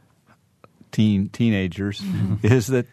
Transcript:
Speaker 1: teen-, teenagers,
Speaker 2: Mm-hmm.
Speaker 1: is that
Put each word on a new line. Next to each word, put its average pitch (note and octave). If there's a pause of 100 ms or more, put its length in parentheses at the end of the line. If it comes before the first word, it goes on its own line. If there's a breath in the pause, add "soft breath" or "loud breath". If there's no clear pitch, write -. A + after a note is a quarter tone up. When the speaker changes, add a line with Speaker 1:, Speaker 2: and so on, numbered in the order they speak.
(920 loud breath)
Speaker 1:
teen-, G#2
teenagers, G2
Speaker 2:
Mm-hmm. A2
Speaker 1:
is A#2+
that B2+